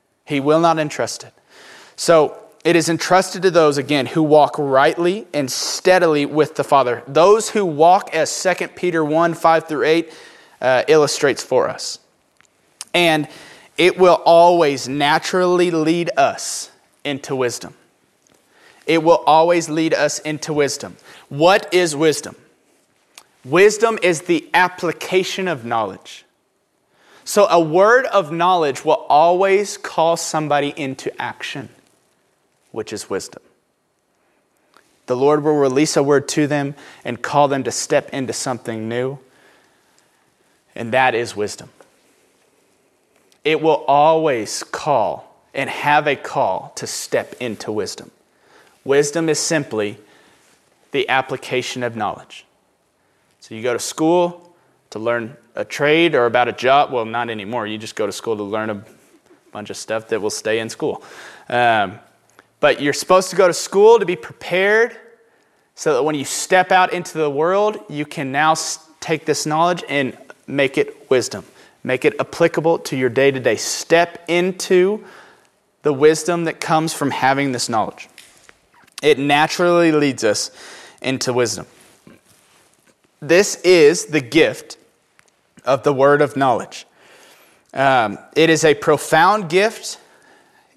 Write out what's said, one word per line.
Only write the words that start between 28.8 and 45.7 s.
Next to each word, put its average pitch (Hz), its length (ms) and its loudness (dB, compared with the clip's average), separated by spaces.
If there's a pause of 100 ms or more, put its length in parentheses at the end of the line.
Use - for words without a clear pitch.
will - 240 0
always 185 680 2
call 165 400 -2
somebody 147 600 -2
into 135 340 -8 (100)
action, 123 480 -12 (1040)
which 110 220 -10
is - 180 -12
wisdom. - 320 -10 (1600)
The 127 100 -2
Lord 147 260 2
will 151 140 2
release 139 400 2
a 151 60 2
word 139 260 2
to 151 180 0
them 143 280 -4 (300)
and 120 160 -8
call 143 280 0
them 135 160 -4
to 117 60 -6
step - 400 -2
into 127 220 -6
something 113 560 -8
new, 127 300 -6 (1600)
and 113 180 -10
that 127 220 2
is 113 200 -4
wisdom. 101 360 -8 (1700)
It 151 160 0
will 156 260 0
always 147 760 2
call - 760 -4 (140)
and 139 160 -6
have 151 380 0